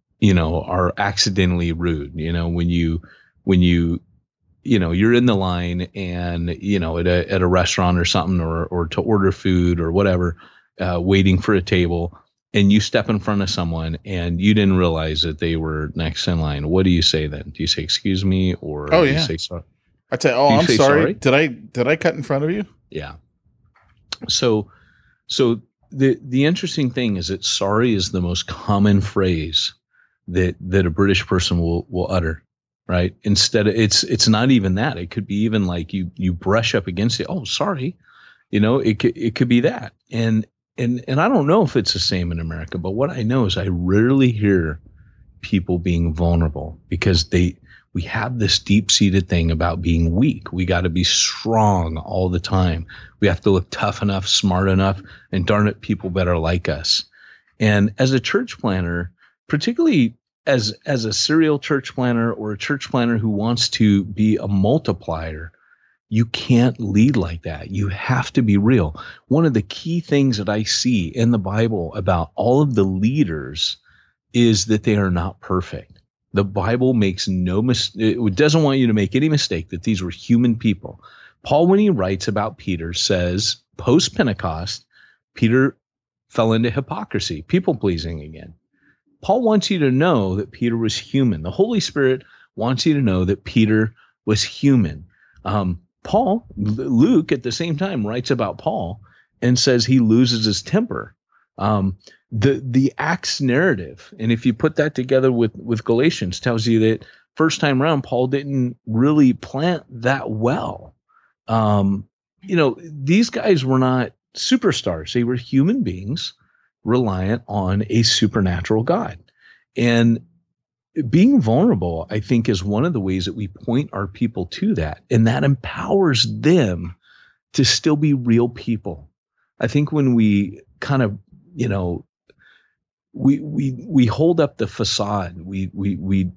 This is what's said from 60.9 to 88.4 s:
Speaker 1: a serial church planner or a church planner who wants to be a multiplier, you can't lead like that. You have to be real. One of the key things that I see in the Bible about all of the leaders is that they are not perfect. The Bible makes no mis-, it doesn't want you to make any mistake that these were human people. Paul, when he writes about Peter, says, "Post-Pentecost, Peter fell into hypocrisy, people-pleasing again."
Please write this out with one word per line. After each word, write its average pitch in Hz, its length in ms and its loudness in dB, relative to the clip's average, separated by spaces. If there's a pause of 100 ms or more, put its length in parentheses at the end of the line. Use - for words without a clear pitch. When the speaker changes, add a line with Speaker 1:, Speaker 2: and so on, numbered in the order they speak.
Speaker 1:
a 107 80 -4
serial 151 460 0
church 139 360 -4
planner 117 380 0
or 107 200 -6
a 104 60 -8
church - 300 -6
planner 117 300 0
who 110 120 0
wants 110 400 -2
to 101 340 4
be 107 320 0
a - 100 -6
multiplier, 87 1040 -2 (600)
you 110 140 2
can't 120 560 2
lead 113 360 4
like 82 260 -4
that. 82 280 -12
You 98 180 -2
have 123 440 -4
to 135 100 2
be 104 140 4
real. 101 420 2 (280)
One 156 180 4
of 147 80 2
the 110 100 2
key 165 380 -6
things 135 380 2
that 95 100 -4
I 107 140 -2
see 107 440 0
in 117 260 0
the 117 60 2
Bible 101 560 -2
about 92 400 -2
all 127 280 2
of 139 120 0
the 101 100 4
leaders 95 920 -2 (560)
is 113 340 4
that 107 180 0
they 107 120 2
are 98 140 0
not 90 300 -4
perfect. - 600 -6 (320)
The 98 120 0
Bible 113 500 0
makes 98 340 0
no 92 320 -2
mis-, 123 340 -2
it 110 400 0
doesn't 151 280 4
want 139 160 2
you 127 80 2
to 110 80 2
make 101 200 0
any 139 140 0
mistake 104 420 -4
that 87 120 -10
these 101 200 -2
were 87 80 -6
human 120 460 2
people. - 460 -4 (400)
Paul, 156 240 2
when 196 120 4
he 208 120 4
writes 98 360 -2
about 104 320 -4
Peter, 85 340 -6
says, 90 640 -2 (200)
"Post-Pentecost, 95 1080 -2 (500)
Peter 127 420 2 (520)
fell 113 240 0
into 113 180 0
hypocrisy, 127 720 -8
people-pleasing 87 800 -2
again." 76 340 -18 (680)